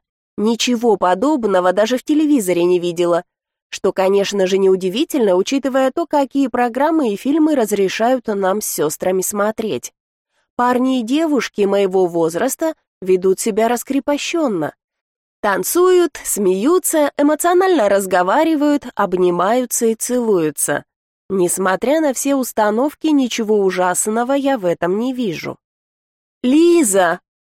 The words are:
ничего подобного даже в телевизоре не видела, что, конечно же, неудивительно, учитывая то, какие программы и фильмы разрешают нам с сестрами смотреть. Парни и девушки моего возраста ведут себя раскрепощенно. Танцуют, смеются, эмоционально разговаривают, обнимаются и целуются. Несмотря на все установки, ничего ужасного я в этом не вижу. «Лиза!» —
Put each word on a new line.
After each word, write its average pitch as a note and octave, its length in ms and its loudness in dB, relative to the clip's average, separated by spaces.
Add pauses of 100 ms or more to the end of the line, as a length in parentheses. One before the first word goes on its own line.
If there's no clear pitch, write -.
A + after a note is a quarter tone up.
(360)
ничего A3+ 600 0
подобного F#3+ 760 2
даже A3 240 0
в - 80 -6
телевизоре C#4+ 600 0
не F3+ 140 2
видела, F3 460 -2 (460)
что, - 220 -4
конечно G3 540 0
же, F#3+ 120 0
неудивительно, F#3+ 760 0
учитывая C4 560 0
то, E4+ 160 -4
какие C#4 420 0
программы B3 640 0
и G3 40 -4
фильмы D4+ 400 2
разрешают A3 720 0
нам G3 320 -2
с - 60 -8
сестрами F#3 560 -2
смотреть. G#3 680 -4 (640)
Парни B3+ 460 0
и - 20 -4
девушки C4+ 600 0
моего G3 440 2
возраста E3+ 680 -2 (260)
ведут F#3+ 400 2
себя A3 260 0
раскрепощенно. B3+ 1080 -2 (680)
Танцуют, E4+ 800 2
смеются, C4+ 920 0
эмоционально D#4 720 2
разговаривают, C#4 960 0 (100)
обнимаются F#3+ 920 0
и A3+ 100 0
целуются. F3 880 -2 (440)
Несмотря F#3+ 720 0
на D4 120 0
все C#4 240 -2
установки, A#3+ 720 -2
ничего A#3 500 0
ужасного F#3+ 760 0
я C4+ 220 0
в G3 80 -6
этом F3 360 -2
не C4 120 -4
вижу. A#3 460 -6 (840)
«Лиза!» — B3+ 760 4 (260)